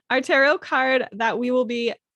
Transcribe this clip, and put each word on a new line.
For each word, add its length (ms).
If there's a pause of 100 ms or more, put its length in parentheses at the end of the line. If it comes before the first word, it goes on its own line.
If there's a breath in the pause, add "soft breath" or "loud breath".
Our 120
tarot 380
card 520
that 260
we 140
will 140
be 280 (220)